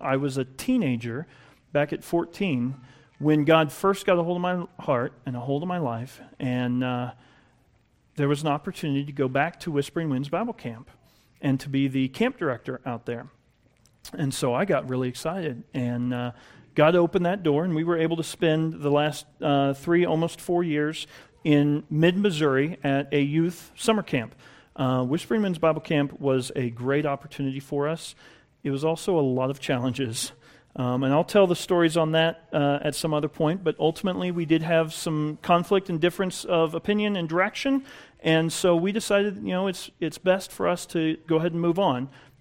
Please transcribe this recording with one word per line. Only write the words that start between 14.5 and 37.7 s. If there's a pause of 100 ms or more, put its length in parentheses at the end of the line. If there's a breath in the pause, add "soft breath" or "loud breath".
I
got
really
excited, (100)
and,
uh, (440 loud breath)
God
opened
that
door,
and
we
were
able
to
spend
the
last, (160)
uh,
three,
almost
four
years (340 loud breath)
in
mid-Missouri
at
a
youth
summer
camp. (400 loud breath)
Uh,
Whispering
Winds
Bible
Camp
was
a
great
opportunity
for
us. (480 soft breath)
It
was
also
a
lot
of
challenges. (460 soft breath)
Um,
and
I'll
tell
the
stories
on
that,
uh,
at
some
other
point,
but
ultimately
we
did
have
some
conflict
and
difference
of
opinion
and
direction, (360 loud breath)